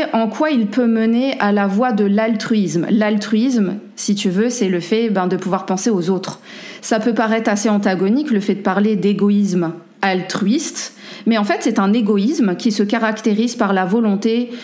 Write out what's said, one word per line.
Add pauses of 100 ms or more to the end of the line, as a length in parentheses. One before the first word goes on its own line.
(120)
en
quoi
il
peut
mener
à
la
voie
de
l'altruisme.
L'altruisme, (200)
si
tu
veux,
c'est
le
fait,
ben,
de
pouvoir
penser
aux
autres. (400)
Ça
peut
paraître
assez
antagonique,
le
fait
de
parler
d'égoïsme (300)
altruiste, (320)
mais
en
fait,
c'est
un
égoïsme
qui
se
caractérise
par
la
volonté (140)